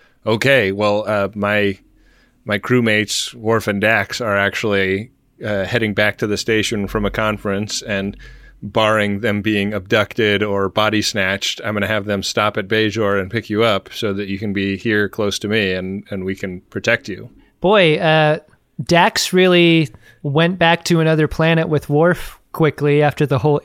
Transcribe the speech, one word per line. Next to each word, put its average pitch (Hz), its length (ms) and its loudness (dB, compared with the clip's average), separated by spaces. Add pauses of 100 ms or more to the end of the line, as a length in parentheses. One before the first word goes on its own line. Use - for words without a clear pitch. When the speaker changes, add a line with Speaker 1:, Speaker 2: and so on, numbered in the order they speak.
(240)
Speaker 1:
"Okay, 110 460 2
well, 104 380 0
uh, 101 260 0
my, 101 420 0 (680)
my 101 160 -2
crewmates, 113 720 0
Worf 113 320 0
and 101 140 -2
Dax, 107 400 0
are 107 160 0
actually, 98 760 0 (340)
uh, 104 200 -2
heading 110 280 -2
back 104 260 0
to 117 100 -2
the 101 80 -2
station 107 500 -2
from 107 180 -4
a 98 60 -2
conference, 104 720 -4
and 98 340 -6 (460)
barring 107 580 0
them 104 220 -2
being 104 320 0
abducted 104 680 0
or 98 280 -2
body 107 320 2
snatched, 98 600 -2
I'm 107 120 -4
gonna 101 120 -2
have 104 200 -2
them 101 160 -2
stop 107 340 0
at 101 120 -4
Bajor 107 520 0
and 92 100 -6
pick 110 200 -6
you 107 120 0
up 104 300 0
so 101 220 -4
that 98 140 -6
you 98 100 -4
can 101 160 -4
be 98 240 -2
here 104 320 0
close 101 300 -4
to 104 80 -6
me 104 260 0
and, 95 360 -6
and 95 140 -8
we 95 100 -4
can 92 260 -10 (100)
protect 113 380 -4
you." 104 200 -12 (320)
Speaker 2:
Boy, 180 380 4
uh, 156 400 2 (440)
Dax 175 520 2
really 175 560 4 (320)
went 165 360 0
back 170 280 2
to 165 140 4
another 156 280 2
planet 165 400 0
with 147 220 -2
Worf 165 500 0 (120)
quickly 147 500 2
after 147 240 2
the 135 120 0
whole 147 260 2